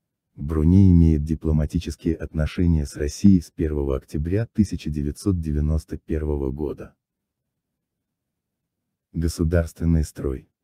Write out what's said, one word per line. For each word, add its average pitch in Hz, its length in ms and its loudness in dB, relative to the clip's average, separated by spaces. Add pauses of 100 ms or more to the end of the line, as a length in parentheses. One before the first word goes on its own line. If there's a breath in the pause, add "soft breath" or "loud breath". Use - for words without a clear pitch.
(360)
Бруней 80 560 4
имеет 82 320 6
дипломатические 78 920 -2
отношения 78 720 -2
с - 100 -16
Россией 85 460 4
с - 80 -20
первого 71 460 -4
октября 85 500 -6
тысяча 90 420 -2
девятьсот 76 500 -4
девяносто 78 600 -2
первого 76 520 -6
года. 71 440 -10 (2250)
Государственный 82 920 -2
строй. - 440 -10 (160)